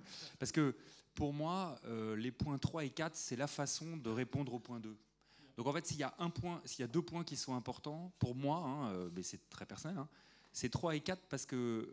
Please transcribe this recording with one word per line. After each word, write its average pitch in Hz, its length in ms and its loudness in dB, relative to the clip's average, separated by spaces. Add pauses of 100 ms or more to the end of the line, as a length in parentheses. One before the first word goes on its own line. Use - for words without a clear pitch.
(380)
parce 127 140 0
que 147 240 6 (400)
pour 147 160 2
moi, 160 540 0
euh, 110 280 0
les 113 160 2
points 143 280 0
trois 160 260 0
et 131 60 0
quatre, 160 260 0
c'est - 180 -2
la 135 140 2
façon 156 480 0
de 120 140 -2
répondre 123 440 2
au 120 60 -2
point 120 180 -8
deux. 107 180 -8 (600)
Donc, 117 100 0
en 143 60 4
fait, 160 120 2
s'il 156 140 -2
y 143 60 4
a 127 160 -2
un 175 100 2
point, 170 340 -2
s'il - 180 -4
y - 20 2
a - 20 0
deux 143 160 4
points 170 220 -2
qui 147 100 -6
sont 131 220 0
importants, 151 640 -4
pour 120 160 4
moi, 143 280 4
hein, 131 280 0
euh, 90 200 -2
mais 87 120 -4
c'est - 260 -8
très - 160 -8
personnel, 151 320 -4
hein, 139 100 -6 (440)
c'est - 160 0
trois 160 260 2
et 147 60 2
quatre 185 280 -2
parce - 180 -2
que, 120 460 0